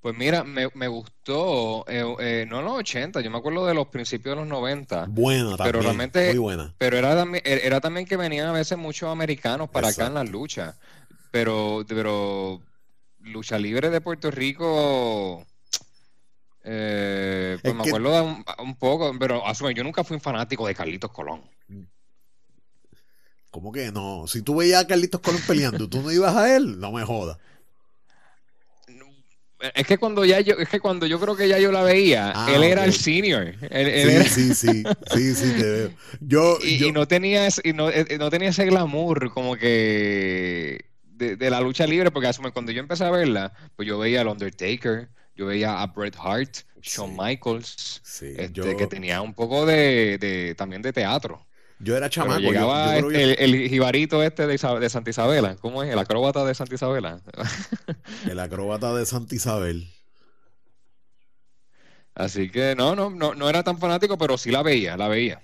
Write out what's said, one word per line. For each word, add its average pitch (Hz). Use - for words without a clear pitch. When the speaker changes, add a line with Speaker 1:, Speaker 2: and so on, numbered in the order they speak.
Speaker 1:
Pues 117
mira, 151
me, 135
me 131
gustó, 120
eh, 120
eh, 117
no 117
en 147
los 226
ochenta, 127
yo 110
me 117
acuerdo 160
de 170
los 147
principios 127
de 151
los 156
noventa. 131
Speaker 2:
Buena 123
Speaker 1:
Pero -
Speaker 2:
también, 113
Speaker 1:
realmente, 127
Speaker 2:
muy 147
buena. 90
Speaker 1:
pero 123
era 135
también, 175
er-, 139
era 131
también 170
que 190
venían 156
a 165
veces 160
muchos 160
americanos 151
para 120
acá 113
en 135
las 143
Speaker 2:
Exacto. 113
Speaker 1:
luchas. 98
Pero, 110
pero 101
lucha 110
libre 113
de 165
Puerto 165
Rico, 131
eh, 98
pues 131
Speaker 2:
Es 120
Speaker 1:
me 113
Speaker 2:
que -
Speaker 1:
acuerdo 117
de 165
un, 160
un 127
poco, 143
pero 120
asume, 120
yo 120
nunca 165
fui -
un -
fanático 117
de 98
Carlitos 87
Colón. 76
Speaker 2:
¿Cómo 95
que 127
no? 98
Si 110
tú 143
veías 180
a -
Carlitos 180
Colón 170
peleando, 139
¿tú 127
no 151
ibas 180
a 240
él? 208
No 101
me 113
jodas. 95
Speaker 1:
Es 139
que 196
cuando 208
ya 190
yo, 202
es 165
que 208
cuando 180
yo 160
creo 208
que 196
ya 196
yo 196
la 190
veía, 180
Speaker 2:
Ah, 107
Speaker 1:
él 139
era 165
Speaker 2:
ok. 190
Speaker 1:
el 190
senior. 156
Él, 139
él 143
Speaker 2:
Sí, 143
Speaker 1:
era 135
Speaker 2:
sí, 127
sí. 110
Sí, 127
sí, 127
te 113
veo. 107
Yo, 156
Speaker 1:
Y, 147
Speaker 2:
yo 147
Speaker 1:
y 156
no 147
tenía 196
ese, 190
y 165
no, 156
eh, 156
no 151
tenía 180
ese 190
glamour 160
como 127
que 101
de, 113
de 127
la 123
lucha 131
libre, 170
porque 135
asume, 123
cuando 120
yo 120
empecé 165
a 175
verla, 123
pues 104
yo 104
veía 117
al 117
Undertaker, 110
yo 98
veía 104
a 101
Bret 101
Hart, 110
Shawn 98
Speaker 2:
Sí. 95
Speaker 1:
Michaels, 117
Speaker 2:
Sí, -
Speaker 1:
este, 90
Speaker 2:
yo 95
Speaker 1:
que 101
tenía 95
un 110
poco 131
de, 127
de, 92
también 95
de 127
teatro. 123
Speaker 2:
yo 113
era 139
Speaker 1:
Pero -
Speaker 2:
chamaco, 98
yo, 98
Speaker 1:
llegaba 127
Speaker 2:
yo 147
creo 147
que 151
Speaker 1:
el, 131
el 131
jibarito 135
este 156
de 147
Isa-, 123
de 120
Santa 113
Isabela, 117
¿cómo 127
es? 147
El 113
acróbata 131
de 131
Santa 131
Isabela. 117
<laughs> -
Speaker 2:
El 90
acróbata 101
de 120
Santa 120
Isabel. 90
Speaker 1:
Así 95
que 131
no, 135
no, 202
no, 156
no 143
era 165
tan 175
fanático, 180
pero 143
sí 117
la 131
veía, 113
la 101
veía. 107